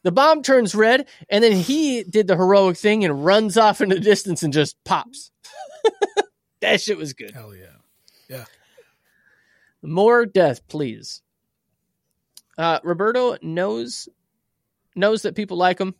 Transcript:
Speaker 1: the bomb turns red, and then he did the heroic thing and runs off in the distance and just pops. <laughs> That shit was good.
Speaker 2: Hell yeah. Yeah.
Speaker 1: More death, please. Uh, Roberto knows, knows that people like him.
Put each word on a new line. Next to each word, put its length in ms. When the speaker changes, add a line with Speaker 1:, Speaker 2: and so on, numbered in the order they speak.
Speaker 1:
the 80
bomb 320
turns 320
red, 320
and 120
then 120
he 500
did 240
the 80
heroic 400
thing 300
and 180
runs 340
off 220
in 80
the 120
distance 440
and 80
just 320
pops. 480
<laughs> 720
That 220
shit 160
was 160
good. 180
Speaker 2:
Hell 240
yeah. 120
Yeah. 140
Speaker 1:
More 440
death, 420
please. 540
Uh, 260
Roberto 580
knows, 680
knows 280
that 140
people 200
like 240
him. 200